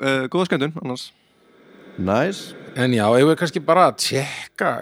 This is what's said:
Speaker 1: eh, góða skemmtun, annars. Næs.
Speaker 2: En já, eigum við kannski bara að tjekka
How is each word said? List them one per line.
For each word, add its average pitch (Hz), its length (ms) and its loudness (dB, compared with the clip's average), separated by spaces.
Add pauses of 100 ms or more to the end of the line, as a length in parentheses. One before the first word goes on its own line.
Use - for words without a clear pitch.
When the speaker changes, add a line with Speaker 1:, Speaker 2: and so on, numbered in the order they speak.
Speaker 1:
eh, 135 280 0
góða 175 200 0
skemmtun, 151 240 -2 (100)
annars. 127 300 -10 (840)
Næs. 120 560 -2 (200)
Speaker 2:
En 127 180 0
já, 110 200 2
eigum 139 220 6
við - 20 2
kannski 175 260 -4
bara 160 300 4
að - 60 -20
tjekka 135 840 -4